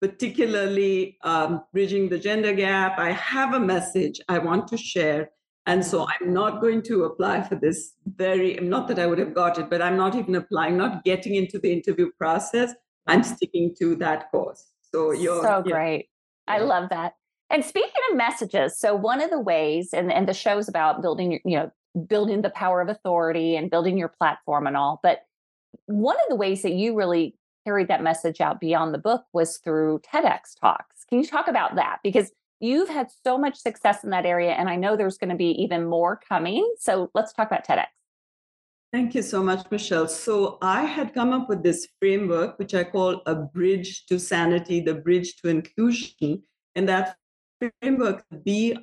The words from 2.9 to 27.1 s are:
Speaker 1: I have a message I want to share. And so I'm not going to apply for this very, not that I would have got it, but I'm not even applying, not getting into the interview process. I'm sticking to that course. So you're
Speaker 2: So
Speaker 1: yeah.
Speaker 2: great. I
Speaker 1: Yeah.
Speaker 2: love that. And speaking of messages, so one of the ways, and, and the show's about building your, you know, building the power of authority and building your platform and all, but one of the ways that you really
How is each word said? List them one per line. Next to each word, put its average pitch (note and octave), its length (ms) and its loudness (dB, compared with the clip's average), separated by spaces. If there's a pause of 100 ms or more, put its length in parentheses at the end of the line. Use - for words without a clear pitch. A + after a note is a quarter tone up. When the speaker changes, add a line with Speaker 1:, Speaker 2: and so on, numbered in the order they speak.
Speaker 1:
I F3 140 0
have C4 420 -2
a C4 60 2
message F#3 680 0
I F3+ 100 0
want E3+ 300 0
to A#3 80 -4
share. D3+ 540 -2 (340)
And F3+ 200 2
so E3+ 280 -2
I'm F3+ 220 -2
not G#3 260 0
going A3+ 220 2
to G3+ 220 0
apply F#3 380 -2
for - 120 -6
this D#3 400 -2 (100)
very, F#3 500 0
not F#3 340 -2
that A#3+ 100 -2
I F3 80 2
would E3+ 140 2
have - 120 -2
got F3 260 2
it, D3+ 120 -6
but E3+ 100 0
I'm F3 160 2
not F#3+ 200 2
even G3 180 0
applying, E3 420 0
not G3 280 -2
getting F#3 320 0
into F#3+ 240 -2
the F#3 120 2
interview E3+ 460 0
process. G3 560 0 (320)
I'm F3 160 6
sticking E3+ 560 -2
to E3+ 180 2
that D#3 360 -2
course. - 320 -4 (260)
So D#3 220 0
you're E3+ 300 0
Speaker 2:
So G3+ 220 2
Speaker 1:
yeah. F3+ 80 0
Speaker 2:
great. D#3+ 360 -2 (400)
I G#3 100 0
Speaker 1:
Yeah. G#3+ 60 0
Speaker 2:
love F#3 260 0
that. E3+ 240 -4 (340)
And D4+ 160 2
speaking - 460 -2
of E4+ 60 2
messages, A#3 600 -2
so G#3 200 0
one A3+ 240 0
of E4 100 -2
the D#4+ 80 -2
ways, E3+ 540 0
and, F3+ 200 -2
and F#3+ 160 2
the F#3+ 60 0
show's G#3 340 -2
about D#3 320 0
building F3 320 -2
your, - 120 -4
you F3 140 0
know, D#3 120 -4 (380)
building G#3 340 0
the G3 80 -2
power F#3 300 0
of F3 80 -2
authority E3 680 0
and D#3+ 160 -2
building F3 260 2
your E3+ 120 -2
platform D3 580 -2
and C#3+ 100 -2
all, C#3+ 260 0
but F3 180 4 (680)
one G#3+ 300 2
of D#5 120 2
the C4+ 80 0
ways G3 260 0
that F#3 100 0
you G#3+ 240 0
really F3 400 0 (280)